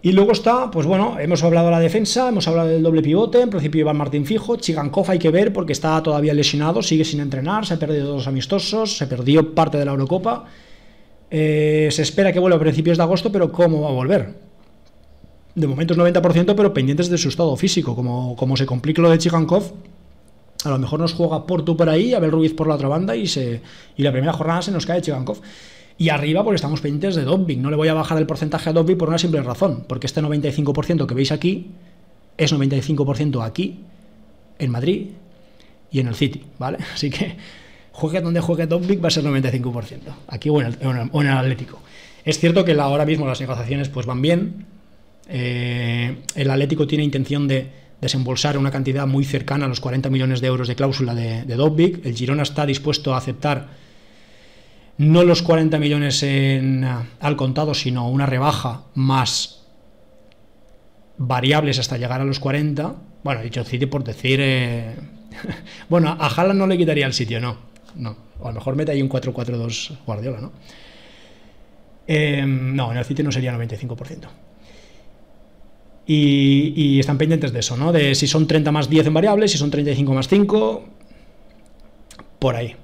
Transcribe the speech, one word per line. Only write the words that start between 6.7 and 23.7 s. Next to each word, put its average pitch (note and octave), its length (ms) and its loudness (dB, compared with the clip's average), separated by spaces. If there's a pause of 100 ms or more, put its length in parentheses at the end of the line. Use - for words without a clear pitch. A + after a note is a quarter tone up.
sigue D#3 240 2
sin D3+ 140 -4
entrenar, C#3+ 480 -4
se E3+ 80 -2
ha - 20 -4
perdido D3+ 300 -2
dos C#3 180 -4
amistosos, F#3+ 720 -2
se C#3+ 80 -2
perdió C3+ 480 2
parte D#3+ 240 2
de C#3+ 80 0
la C#3 60 -2
Eurocopa. F3+ 540 -2 (840)
Eh, D3+ 600 2
se D#3 100 -2
espera F#3+ 320 2
que F3+ 60 2
vuelva F3+ 180 4
a - 20 2
principios D#3+ 380 2
de F3 60 4
agosto, F3+ 280 0
pero F3+ 200 2
¿cómo D#3+ 300 2
va D3+ 80 -2
a C3+ 40 -2
volver? C3 400 0 (1200)
De D#3 140 0
momento D#3+ 260 -2
es E3 60 2
noventa F3 200 6
por E3+ 140 4
ciento, F3+ 220 4
pero G3+ 180 4
pendientes C#3+ 340 0
de F3 120 0
su E3 100 0
estado D#3+ 260 0
físico. C#3 400 0
Como, B2 400 -4
como C3 220 0
se C3+ 80 2
complique D3 380 0
lo E3+ 80 8
de E3 80 6
Chigankov, E3 520 2 (920)
a D3+ 60 -4
lo C3+ 100 0
mejor C#3 200 -2
nos E3 140 0
juega D#3+ 320 -2
Portu E3+ 320 0
por E3 120 4
ahí, G#3+ 260 2
Abel D#3+ 160 2
Ruiz D#3+ 220 2
por D#3 140 -2
la D#3 80 2
otra C#3 120 -2
banda F#3 280 0
y, G#3 120 -2
se, A#2+ 340 -4 (340)